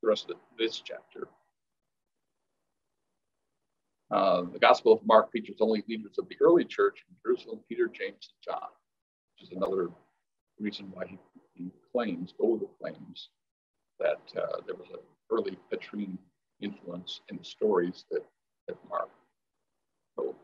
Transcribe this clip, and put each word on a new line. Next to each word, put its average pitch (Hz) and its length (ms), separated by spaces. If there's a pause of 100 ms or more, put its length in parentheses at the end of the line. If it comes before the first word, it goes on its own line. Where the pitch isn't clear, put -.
the 113 60
rest 104 220
of - 60 (220)
this 113 260
chapter. - 440 (2750)
Uh, 95 320 (100)
the - 60
Gospel 117 340
of 110 140
Mark 110 240
features 107 300
only 110 280
leaders 110 300
of 92 100
the - 120
early 165 240
church - 440
in - 60 (100)
Jerusalem, 113 440
Peter, 117 180
James, - 460
and - 100 (120)
John, - 140 (680)
which 90 100
is 87 80
another 92 320 (720)
reason 101 340
why 92 140
he, - 120 (360)
he - 160 (220)
claims, 90 460
Golder 107 280 (140)
claims, - 480 (720)
that, 78 200 (160)
uh, - 300
there - 80
was - 180
an - 60 (320)
early 101 260 (140)
Petrine 98 480 (420)
influence - 680
in - 100
the 85 60
stories 92 680
that, - 140 (420)
that - 100 (120)
Mark - 220 (1040)
told. - 260